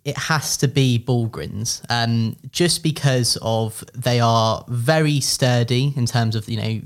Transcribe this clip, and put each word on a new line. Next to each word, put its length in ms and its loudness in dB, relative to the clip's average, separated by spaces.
it 140 -6
has 400 -2
to 100 2
be 300 2
Balgrins, 920 -4
um, 460 0
just 300 0
because 640 0
of 400 -2
they 260 0
are 480 2
very 520 2
sturdy 760 0
in 120 0
terms 280 0
of, 140 -6
you 100 -4
know, 260 -4